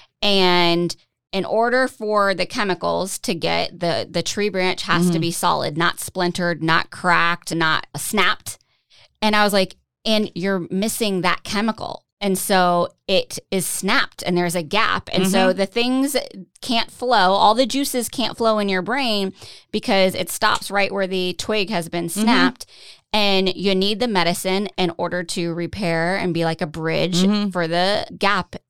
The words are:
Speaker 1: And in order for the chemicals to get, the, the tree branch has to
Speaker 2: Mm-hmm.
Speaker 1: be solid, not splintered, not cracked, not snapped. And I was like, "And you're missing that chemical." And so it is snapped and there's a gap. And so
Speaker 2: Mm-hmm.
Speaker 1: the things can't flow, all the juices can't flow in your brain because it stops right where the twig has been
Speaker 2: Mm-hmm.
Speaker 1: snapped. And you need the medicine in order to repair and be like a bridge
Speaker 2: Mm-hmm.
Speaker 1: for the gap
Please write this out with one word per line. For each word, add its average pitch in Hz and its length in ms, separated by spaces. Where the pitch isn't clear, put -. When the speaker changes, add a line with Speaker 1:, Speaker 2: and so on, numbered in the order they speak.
Speaker 1:
And 175 720
in 190 120
order 240 440
for 208 460
the 180 120
chemicals 175 760
to 202 140
get, 170 460
the, 156 280
the 170 140
tree 208 260
branch 185 340
has 175 240
to 175 80
Speaker 2:
Mm-hmm. 165 60
Speaker 1:
be 170 120
solid, 160 440
not 165 240
splintered, 175 640
not 160 280
cracked, 170 640
not 160 320
snapped. - 600
And 214 140
I 208 100
was 202 80
like, 190 240
"And 214 300
you're 185 360
missing 196 520
that 175 200
chemical." - 640
And 196 180
so 180 500
it - 320
is 190 160
snapped - 560
and 180 160
there's 175 160
a 180 80
gap. 196 500
And 190 140
so 190 220
Speaker 2:
Mm-hmm. 185 100
Speaker 1:
the 190 80
things 254 500
can't 226 280
flow, 214 420
all 196 220
the 247 120
juices 254 420
can't - 280
flow 220 240
in 202 100
your 190 100
brain 208 540
because 196 420
it - 160
stops - 400
right 196 200
where 196 180
the 185 300
twig 214 300
has 175 220
been 170 160
Speaker 2:
Mm-hmm. 190 160
Speaker 1:
snapped. 233 420
And 196 420
you 190 200
need 196 260
the 247 80
medicine 185 600
in 180 180
order 180 260
to 170 300
repair 170 640
and 180 160
be 165 120
like 165 180
a 175 40
bridge 160 560
Speaker 2:
Mm-hmm. 208 280
Speaker 1:
for 175 180
the 180 380
gap 196 380